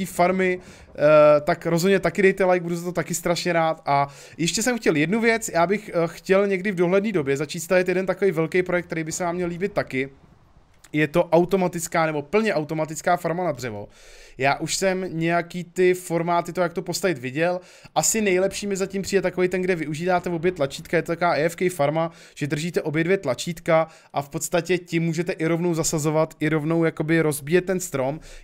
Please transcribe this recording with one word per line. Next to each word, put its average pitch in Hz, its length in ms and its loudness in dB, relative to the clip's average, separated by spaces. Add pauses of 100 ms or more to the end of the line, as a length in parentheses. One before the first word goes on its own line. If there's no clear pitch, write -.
farmy, 185 520 2
eh, 151 840 4
tak 170 260 -2
rozhodně 170 340 2
taky 175 220 0
dejte 190 220 4
like, 180 180 2
budu 170 140 -4
za 170 80 -10
to 180 80 -6
taky 170 220 -4
strašně 175 380 -2
rád. 160 340 0
A 143 220 2 (280)
ještě 170 260 -2
jsem 247 160 0
chtěl 165 180 2
jednu 165 240 2
věc, 226 340 0
já 170 120 4
bych, 208 220 -2
eh, - 40 -12 (140)
chtěl 185 400 0
někdy 196 260 -2
v - 20 -6
dohledné 190 380 2
době 139 240 0
začít 156 240 -6
stavět 180 280 2
jeden 185 180 0
takový 185 240 0
velký 160 320 0
projekt, 175 240 -2
který 165 180 -6
by 160 80 -8
se 180 120 -6
vám 170 100 -2
měl 180 140 -4
líbit 175 240 -4
taky. 135 360 -2 (840)
Je 151 160 2
to 175 160 2
automatická 175 840 0
nebo 151 160 -2
plně 208 320 0
automatická 156 640 -2
farma 170 280 -4
na 170 80 -2
dřevo. 107 360 -10 (500)
Já 139 180 2
už 160 200 -4
jsem 185 300 -2 (120)
nějaký 170 460 -2
ty 180 300 2
formáty, 170 580 -2
to, 185 80 -4
jak 170 120 0
to 190 100 -6
postavit, 170 360 -2
viděl. 160 420 -2 (340)
Asi 190 260 2
nejlepší 190 460 2
mi 196 100 -2
zatím 190 260 -4
přijde 190 200 2
takový 180 260 0
ten, 185 140 -2
kde 185 140 0
využíváte 170 540 -2
obě 175 220 0
tlačítka, 165 440 -4
je 160 60 2
to 170 100 -6
taková 170 180 0
A 143 60 2
F 165 200 0
K 180 140 0
farma, 160 400 0 (240)
že 147 120 -4
držíte 156 360 -2
obě 156 220 -2
dvě 185 140 2
tlačítka 160 720 0 (240)
a 139 100 -2
v 143 60 -16
podstatě 175 500 0
tím 170 240 -2
můžete 170 300 -2
i 160 140 -2
rovnou 170 280 0
zasazovat, 156 640 0
i 151 80 2
rovnou 160 360 2
jakoby 160 360 0
rozbíjet 156 440 0
ten 185 160 -2
strom. 139 400 -4 (240)